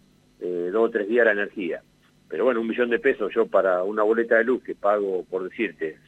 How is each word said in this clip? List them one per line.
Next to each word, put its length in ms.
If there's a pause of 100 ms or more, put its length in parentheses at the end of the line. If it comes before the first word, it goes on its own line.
(400)
eh, 320
dos 160
o 20
tres 180
días 180
la 60
energía. 500 (460)
Pero 160
bueno, 160
un 80
millón 220
de 100
pesos 340
yo 120
para 360
una 220
boleta 320
de 80
luz 180
que 140
pago, 520
por 140
decirte, 640